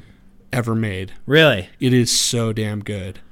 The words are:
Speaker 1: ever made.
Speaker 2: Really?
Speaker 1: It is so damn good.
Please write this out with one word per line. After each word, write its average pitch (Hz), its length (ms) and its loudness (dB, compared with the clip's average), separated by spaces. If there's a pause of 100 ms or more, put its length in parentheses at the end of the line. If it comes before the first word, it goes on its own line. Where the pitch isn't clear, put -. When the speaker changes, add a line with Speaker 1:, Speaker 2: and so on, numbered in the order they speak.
(540)
Speaker 1:
ever 117 220 -2
made. 98 380 -4 (120)
Speaker 2:
Really? 139 440 4 (100)
Speaker 1:
It 127 140 2
is 120 240 4
so 117 360 -2
damn 107 300 -4
good. 98 360 -8 (120)